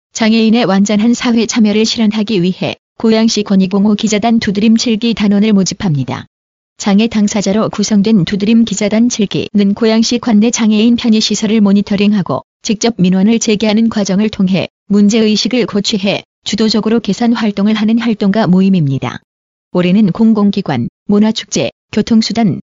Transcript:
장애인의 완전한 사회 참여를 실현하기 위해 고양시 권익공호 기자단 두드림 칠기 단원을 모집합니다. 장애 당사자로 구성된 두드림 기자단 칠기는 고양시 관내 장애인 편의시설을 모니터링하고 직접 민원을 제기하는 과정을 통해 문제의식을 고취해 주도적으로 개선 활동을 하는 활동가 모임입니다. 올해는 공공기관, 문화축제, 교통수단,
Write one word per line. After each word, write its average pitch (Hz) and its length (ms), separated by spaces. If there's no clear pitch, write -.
장애인의 226 520
완전한 208 500
사회 233 320
참여를 214 400
실현하기 214 560
위해 175 340
고양시 220 440
권익공호 196 520
기자단 214 440
두드림 220 380
칠기 226 380
단원을 208 400
모집합니다. 175 720
장애 208 320
당사자로 208 640
구성된 208 560
두드림 208 380
기자단 214 440
칠기는 202 680
고양시 226 440
관내 226 320
장애인 226 460
편의시설을 220 640
모니터링하고 202 800
직접 226 380
민원을 190 400
제기하는 220 500
과정을 208 400
통해 185 400
문제의식을 214 800
고취해 196 560
주도적으로 220 560
개선 233 320
활동을 214 420
하는 214 240
활동가 208 480
모임입니다. 175 720
올해는 180 400
공공기관, 202 760
문화축제, 208 640
교통수단, 220 760